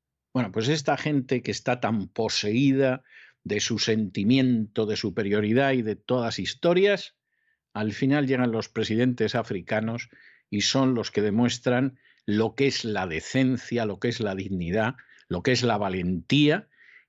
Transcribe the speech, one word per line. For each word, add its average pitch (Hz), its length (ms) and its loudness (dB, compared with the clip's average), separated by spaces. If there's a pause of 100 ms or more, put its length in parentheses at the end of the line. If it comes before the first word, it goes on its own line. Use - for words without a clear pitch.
(340)
Bueno, 120 180 0
pues 110 160 -2
esta 147 300 0
gente 135 440 0
que 120 100 -6
está 123 280 -2
tan 107 300 -2
poseída 127 920 0 (420)
de 104 160 -2
su 110 180 -2
sentimiento 110 1080 2
de 104 120 -4
superioridad 107 760 0
y 127 80 0
de 107 140 -2
todas 120 440 -4
historias, 185 760 0 (580)
al 107 200 -4
final 139 340 2
llegan 127 240 2
los 110 160 -2
presidentes 113 680 0
africanos 110 760 -4 (400)
y 104 120 -2
son 131 320 2
los 110 180 -2
que 104 100 0
demuestran 123 760 0 (280)
lo 107 300 0
que 139 120 2
es - 160 -2
la 98 240 -4
decencia, 117 800 -2
lo 98 140 -6
que 120 100 -2
es 113 100 -6
la 101 160 -2
dignidad, 95 600 -2 (340)
lo 87 120 -4
que 127 120 2
es 120 100 0
la 117 140 2
valentía 101 880 0 (420)